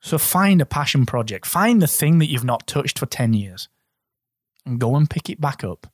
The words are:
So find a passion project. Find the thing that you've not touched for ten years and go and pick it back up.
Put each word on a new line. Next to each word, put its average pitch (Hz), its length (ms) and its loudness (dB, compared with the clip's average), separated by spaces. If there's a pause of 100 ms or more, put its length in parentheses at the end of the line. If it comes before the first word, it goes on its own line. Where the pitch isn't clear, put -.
So - 140 -4
find 190 440 4
a 139 40 2
passion 139 400 0
project. 110 400 -6
Find 220 340 2
the 175 60 4
thing 151 320 2
that 160 80 4
you've 131 180 -4
not 123 220 -2
touched - 320 -4
for - 80 -4
ten 117 280 -2
years 98 360 -6 (960)
and 123 140 -6
go 120 160 0
and 147 120 4
pick - 220 -6
it - 100 -10
back 143 240 -6
up. 90 300 -10